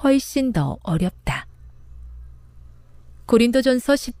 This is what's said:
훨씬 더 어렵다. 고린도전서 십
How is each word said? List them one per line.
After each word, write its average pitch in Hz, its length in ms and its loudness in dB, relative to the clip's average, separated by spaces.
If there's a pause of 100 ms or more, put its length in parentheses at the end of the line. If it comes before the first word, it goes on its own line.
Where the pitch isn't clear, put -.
훨씬 269 500 0
더 139 300 -2
어렵다. - 640 -4 (1800)
고린도전서 254 720 2
십 - 240 -12